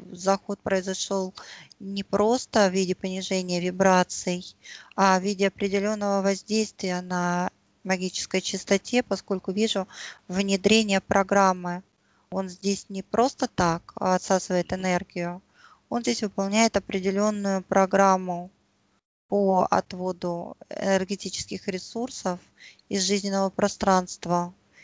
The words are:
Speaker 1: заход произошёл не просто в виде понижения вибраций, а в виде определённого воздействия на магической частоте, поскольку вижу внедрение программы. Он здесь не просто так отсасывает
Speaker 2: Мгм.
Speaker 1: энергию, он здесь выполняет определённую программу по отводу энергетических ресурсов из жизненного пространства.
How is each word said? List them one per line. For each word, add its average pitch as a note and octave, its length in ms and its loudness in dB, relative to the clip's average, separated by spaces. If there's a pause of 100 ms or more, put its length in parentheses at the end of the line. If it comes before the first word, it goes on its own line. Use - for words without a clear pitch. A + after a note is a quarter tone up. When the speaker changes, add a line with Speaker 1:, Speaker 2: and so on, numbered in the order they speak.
(120)
Speaker 1:
заход F#3+ 500 -2
произошёл F#3+ 720 -4 (460)
не G3 240 -6
просто G#3+ 640 2
в F3+ 60 0
виде F#3 200 0
понижения F#3 680 -4
вибраций, F3+ 960 0 (400)
а F#3+ 240 4
в F#3 40 -8
виде G3 240 0
определённого G3+ 760 -2
воздействия G3 800 -2
на F3+ 480 -2 (340)
магической F#3 580 -2
частоте, G3+ 600 0
поскольку F#3+ 500 -6
вижу G#3 360 -2 (400)
внедрение G3 720 4
программы. F#3+ 840 2 (500)
Он F#3+ 160 -4
здесь G3 420 -4
не F#3+ 120 -8
просто A#3+ 460 0
так E3+ 480 -2
отсасывает F#3 760 0
Speaker 2:
Мгм. - 20 -2
Speaker 1:
энергию, F3+ 680 -4 (480)
он A#3+ 120 -2
здесь A#3 200 -2
выполняет G#3 540 2
определённую G3 880 0
программу F#3+ 840 2 (800)
по F#3+ 420 4
отводу F3+ 840 -4 (140)
энергетических F#3+ 960 -4
ресурсов F#3 720 -6 (500)
из G3 140 0
жизненного G3 460 0
пространства. F3+ 1040 0 (300)